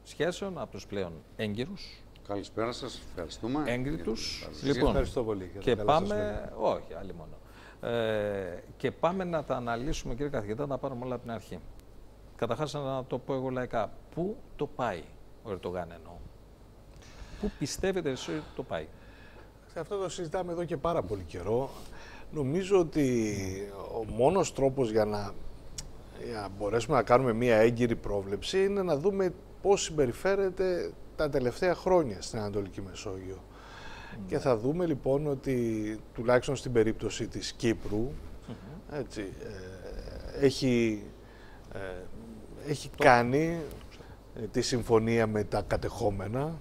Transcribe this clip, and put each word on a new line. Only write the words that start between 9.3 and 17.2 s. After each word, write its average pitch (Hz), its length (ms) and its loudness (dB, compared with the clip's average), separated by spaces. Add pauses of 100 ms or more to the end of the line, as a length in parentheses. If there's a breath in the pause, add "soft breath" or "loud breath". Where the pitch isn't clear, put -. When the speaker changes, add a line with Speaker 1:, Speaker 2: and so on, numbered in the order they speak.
Speaker 1:
τα 135 120 -2
αναλύσουμε, 123 580 -2
κύριε 139 180 -2
καθηγητά, 110 300 -2
να 147 60 -2
τα 135 100 -2
πάρουμε 127 280 -6
όλα 127 100 -4
από 120 80 -8
την 113 100 -8
αρχή. 95 260 -10 (760)
Καταρχάς, 120 380 -2
να 135 340 -2
το 135 100 -2
πω 143 160 -4
εγώ 131 160 0
λαϊκά, 123 420 -2 (240)
πού 190 200 -2 (200)
το 147 120 -2
πάει 101 360 -2 (400)
ο 113 80 -6
Ερντογάν 90 460 -4
εννοώ; 87 160 -16 (1300 loud breath)